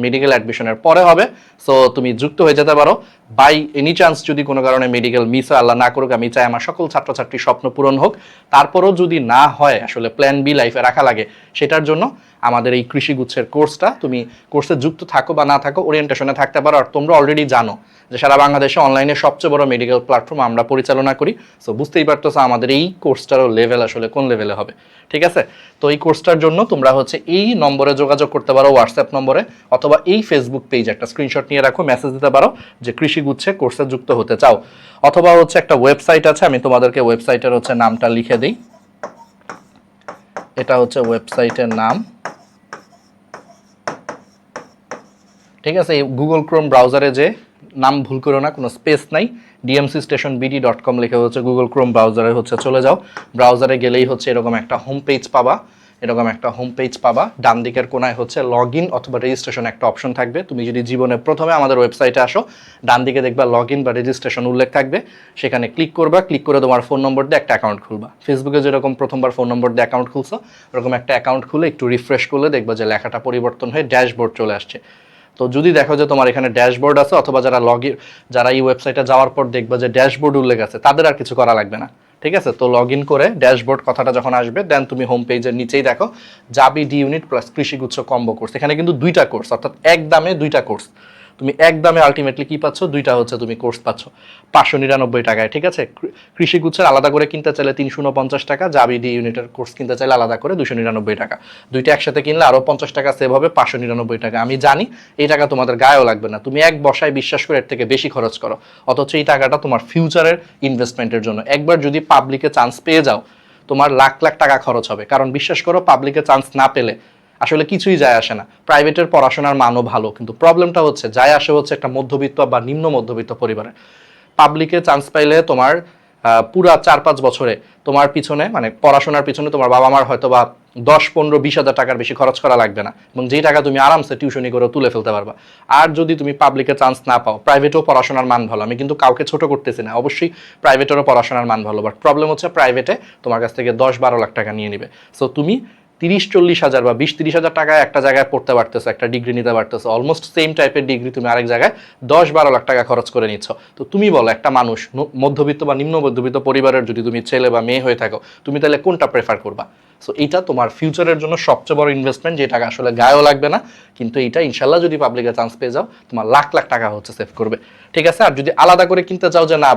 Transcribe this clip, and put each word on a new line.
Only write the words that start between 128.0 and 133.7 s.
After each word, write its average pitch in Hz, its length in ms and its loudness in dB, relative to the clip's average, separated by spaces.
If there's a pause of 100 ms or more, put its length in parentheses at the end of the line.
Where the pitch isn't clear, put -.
পিছনে, 151 300 -2 (100)
মানে 123 120 -2 (160)
পড়াশোনার 143 440 4
পিছনে 147 280 -6
তোমার 127 200 2
বাবা 131 180 6
মার 139 160 4
হয়তো 131 240 -2
বা 123 80 6 (500)
দশ, 151 120 6 (100)
পনেরো, 151 320 2
বিশ 147 140 -2
হাজার 131 200 0
টাকার 127 220 0
বেশি 120 180 -6
খরচ 131 240 2
করা 131 180 4
লাগবে 104 260 -2
না, - 40 -10 (220)
এবং 127 180 -6
যেই 151 160 0
টাকা 151 200 4
তুমি 135 100 0 (100)